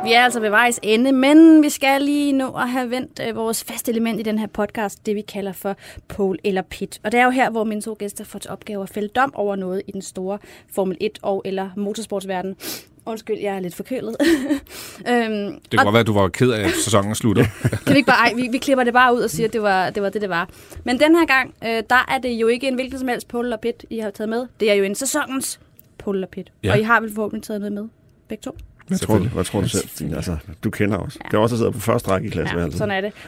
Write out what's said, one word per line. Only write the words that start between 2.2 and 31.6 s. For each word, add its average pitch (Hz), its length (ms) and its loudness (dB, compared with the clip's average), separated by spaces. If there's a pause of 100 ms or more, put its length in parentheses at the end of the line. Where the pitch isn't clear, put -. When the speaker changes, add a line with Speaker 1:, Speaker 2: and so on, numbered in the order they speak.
Speaker 1:
nå 262 180 0
at 247 180 -4
have 247 220 -4
vendt, 254 360 -8
øh, 220 80 -4
vores 226 280 -4
faste 233 280 -6
element 226 280 0
i 226 40 -6
den 214 160 -2
her 214 80 -4
podcast, 208 580 -6
det 214 100 -2
vi 208 60 -6
kalder 196 300 -8
for 196 240 -6 (320)
pole 190 360 -2
eller 190 180 0
pit. - 420 -10
Og 214 80 -4
det 240 80 2
er 247 40 6
jo 254 60 4
her, 254 200 2
hvor 226 140 -2
mine 214 180 -4
to 220 180 -8
gæster 208 240 -10
får 202 160 -14
til - 120 -14
opgave 196 320 -8
at 190 60 -10
fælde 208 180 -6
dom 262 280 0
over 202 200 -2
noget 190 320 -4
i - 40 -14
den 196 100 -8
store 190 360 -8 (380)
Formel 185 260 -2
et 214 200 -4
og 196 240 -2
eller 190 320 -4
motorsportsverden. 196 760 -6 (500)
Undskyld, 220 360 -6
jeg 196 140 -2
er 190 40 -6
lidt 180 160 -6
forkølet. 226 440 -8
<laughs> - 40 4 (840)
Øhm, 220 440 0
Speaker 2:
Det - 160 -18
kan - 100 2
Speaker 1:
og 269 60 6
Speaker 2:
godt 208 80 2
være, - 60 8
at 110 80 4
du 110 60 2
var 98 140 4
ked 123 240 2
af, 107 120 0
at 90 80 2 (120)
sæsonen 104 320 2
slutter. 101 280 2 (220)
Speaker 1:
<laughs> 120 200 -2
Kan - 80 4
vi - 40 6
ikke 269 100 4
bare, 240 220 4
ej, 208 60 -2
vi, 247 160 -2
vi 269 60 -2
klipper 254 260 2
det 240 100 2
bare 247 220 6
ud 240 60 0
og 220 80 0
siger, 160 180 -2
at 214 60 -4
det 226 80 -2
var, 185 280 2
det 202 140 -4
var 196 60 0
det, 202 120 -4
det 202 80 -4
var. 175 200 -2 (340)
Men 247 160 -2
den 311 160 8
her 339 100 6
gang, 262 280 2 (100)
øh, 226 260 -2
der 247 220 4
er 269 120 0
det 254 60 -2
jo 226 180 0
ikke 247 200 2
en 254 80 0
hvilken 254 240 -6
som 262 80 -4
helst 240 200 -4
pole 240 180 -4
eller 240 120 -4
pit, 233 320 -6
I 226 100 -8
har 214 100 -6
taget 214 200 -8
med. 233 160 -4 (140)
Det 214 120 2
er - 20 6
jo 202 100 4
en 196 120 -2
sæsonens 262 640 -4 (380)
pole 196 200 -4
eller 190 100 -4
pit. - 240 -14 (120)
Speaker 2:
Ja. 185 80 2
Speaker 1:
Og 208 80 6
I - 20 2
har 226 200 4
vel 220 140 -8
forhåbentlig 214 280 -6
taget 214 180 -6
noget 208 120 -6
med, 208 100 -8 (460)
begge 220 120 -12
to? - 140 -12 (320)
Speaker 3:
Hvad 190 100 -2
tror - 80 -4 (120)
du, 90 60 2
Speaker 2:
Selvfølgelig. 113 100 -2
Speaker 3:
hvad 90 100 -2
tror 98 180 -2
du - 80 -2
selv? 101 120 -2
Speaker 1:
Selvfølgelig. 78 360 -8
Speaker 3:
Altså, 80 200 -4 (260)
du 110 60 -2
kender 104 280 -2
os. - 260 -8
Speaker 1:
Ja. - 80 -14
Speaker 3:
Det - 60 -4
er 107 40 4
også 117 140 2
at 113 40 -2
sidde 101 120 2